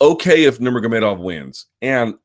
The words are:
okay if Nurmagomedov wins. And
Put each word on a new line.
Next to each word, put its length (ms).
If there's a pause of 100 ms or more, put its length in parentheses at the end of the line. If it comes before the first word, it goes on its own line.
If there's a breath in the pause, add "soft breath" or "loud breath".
okay 440
if 140
Nurmagomedov 600
wins. 480 (140)
And 340 (100)